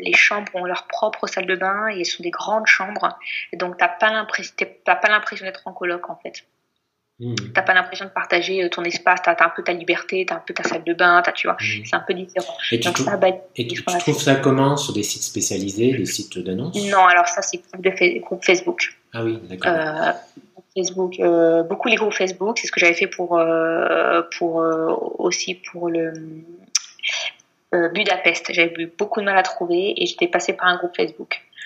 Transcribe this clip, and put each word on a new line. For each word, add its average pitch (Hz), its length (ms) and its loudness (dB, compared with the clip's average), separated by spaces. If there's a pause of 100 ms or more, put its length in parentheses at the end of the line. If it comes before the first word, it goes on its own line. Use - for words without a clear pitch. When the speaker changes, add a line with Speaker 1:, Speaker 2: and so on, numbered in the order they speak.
Speaker 1:
les - 100 -2
chambres 208 420 2
ont 180 120 -4
leur - 220 -6
propre - 380 -2
salle 185 200 -6
de 185 100 0
bain 196 320 -2
et 202 120 -4
elles 170 60 -2
sont - 160 -6
des 170 80 -4
grandes 214 360 -2
chambres. 196 520 0 (320)
Et - 60 -10
donc 180 220 -6
t'as 175 100 4
pas 214 220 2
l'impress-, 214 440 -4
t'es, - 300 -6
t'as 185 100 4
pas 208 140 2
l'impression 208 380 0
d'être 190 180 -10
en 185 80 -12
coloc 175 380 -4
en 165 120 -12
fait. - 220 -14 (760)
Speaker 2:
Hmm. 120 160 -6 (200)
Speaker 1:
T'as 185 80 4
pas 185 120 2
l'impression 185 300 0
de 190 60 -12
partager, 180 520 0
euh, 175 60 0
ton 175 160 -4
espace, 175 380 2
t'as, 175 120 4
t'as 165 120 4
un 170 80 -2
peu 190 80 -6
ta 175 100 0
liberté, 175 540 -2
t'as 170 100 -4
un 165 100 -8
peu 175 80 -10
ta 175 100 -4
salle 165 200 -4
de 170 80 0
bain, 175 320 6
t'as, - 80 0
tu - 140 -4
vois, 180 140 0
Speaker 2:
Hmm. 107 240 -4
Speaker 1:
c'est - 120 -2
un 175 100 -4
peu 196 80 -2
différent. 185 400 -6 (160)
Speaker 2:
Et 117 80 2
tu 175 100 0
Speaker 1:
Donc 175 80 0
Speaker 2:
trou-, 185 80 0
Speaker 1:
ça, 202 120 0
bah, 190 120 4 (280)
Speaker 2:
et 120 100 -4
tu, - 100 -8
Speaker 1:
c'est - 40 -6
ce - 40 -14
qu'on 180 80 -2
Speaker 2:
tu 180 40 0
Speaker 1:
a 175 40 0
Speaker 2:
trouves - 180 0
Speaker 1:
fait. - 20 -4
Speaker 2:
ça 139 160 4
comment 139 400 4
sur 143 160 -4
des 104 100 -2
sites - 200 -6
spécialisés, 107 680 0
des 107 140 -2
sites - 320 -8
d'annonces ? 104 380 -4 (140)
Speaker 1:
Non, 190 160 6
alors 175 220 6
ça - 120 -4
c'est 190 180 -6
groupe 185 240 -16
de 190 80 4
fa-, 175 300 2
groupe - 240 -8
Facebook. - 540 0 (160)
Speaker 2:
Ah 113 80 -6
oui, 113 200 -2
d'accord. 92 280 -2
Speaker 1:
Euh, 160 420 0 (640)
Facebook, 185 460 -2
euh, 170 440 6
beaucoup 190 240 -2
les 220 80 4
groupes 214 180 0
Facebook, 190 440 -2
c'est - 80 -6
ce - 60 -6
que - 80 0
j'avais 175 140 6
fait 196 120 0
pour, 175 300 -2
euh, 165 840 2 (160)
pour, 165 240 0
euh, 160 260 0 (300)
aussi 180 360 -2
pour 175 360 -6
le, 165 240 -2 (1600)
euh, 170 160 2
Budapest. 180 640 0
J'avais 170 240 2
eu 165 200 -6
beaucoup 208 220 -2
de 202 60 -2
mal 196 100 2
à 185 60 6
trouver 175 600 0
et 175 40 2
j'étais 175 220 0
passée 180 260 0
par 185 140 -2
un 180 80 4
groupe 180 200 -6
Facebook. - 460 -4 (240)